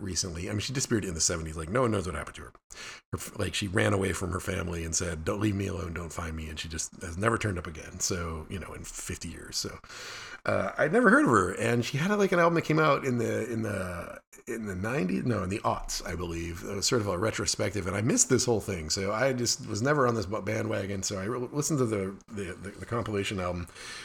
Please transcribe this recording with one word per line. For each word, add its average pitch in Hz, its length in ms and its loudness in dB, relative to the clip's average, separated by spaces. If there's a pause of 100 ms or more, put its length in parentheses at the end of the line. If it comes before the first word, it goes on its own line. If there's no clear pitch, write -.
recently. 90 480 -4
I - 20 -4
mean, 104 80 0
she 131 140 -4
disappeared 117 320 2
in 90 80 -4
the 80 80 -2
seventies. 80 340 0
Like, 80 140 -6
no 123 120 2
one 117 100 2
knows 92 160 0
what 82 80 -4
happened - 200 -8
to - 80 -12
her. - 80 -16 (600)
Her 92 60 -2
f-, - 200 -10
like, 92 160 -2
she 104 140 -2
ran 104 260 4
away 95 200 2
from 90 180 -2
her 90 80 0
family 87 460 -4
and 85 100 -2
said, 85 300 -2
"Don't 98 160 0
leave 107 140 2
me 98 120 0
alone, 87 260 -4
don't 85 200 -6
find 82 220 -6
me." 80 120 -6
And 76 100 -10
she 80 100 -8
just 82 340 -6
has 85 160 -8
never 113 200 2
turned 95 220 -2
up - 80 -6
again. 82 320 -12
So, 85 500 -4
you 95 100 -6
know, - 140 -10
in 87 100 -12
fifty - 460 -8
years. - 280 -8
So, - 200 -6 (680)
uh, 98 320 2
I'd 156 160 4
never 233 160 8
heard 285 160 8
of 143 60 6
her. 95 200 8
And 117 320 2
she - 140 -2
had, 175 200 2
like, 196 140 4
an 175 80 4
album 170 160 6
that 156 60 4
came 156 180 4
out 147 240 6
in 123 140 2
the, 110 340 0
in 110 100 -2
the, 92 580 -4 (280)
in 113 180 -4
the 98 100 -4
nineties, 147 500 0
no, 104 180 2
in 90 60 -2
the 104 100 -2
aughts, - 480 -2
I 85 80 -4
believe. 85 520 -4
It 101 60 -4
was 98 120 -2
sort 123 160 4
of 101 60 -2
a 90 100 0
retrospective, 101 680 0
and 92 80 0
I 101 60 0
missed 185 280 4
this 120 160 6
whole 110 160 4
thing, 82 280 -4
so 98 220 0
I 127 220 2
just 120 340 -2
was 104 140 -2
never 139 260 4
on 117 80 4
this 104 100 -2
bu-, 101 160 -4
bandwagon. 101 640 -2
So 98 160 -2
I 95 60 -4
re-, 123 260 -4
listened 147 280 2
to 127 60 4
the, 98 300 0 (160)
the, 95 300 -6
the, 95 180 -10
the 92 60 -12
compilation 104 540 -2
album. 90 280 -2 (380)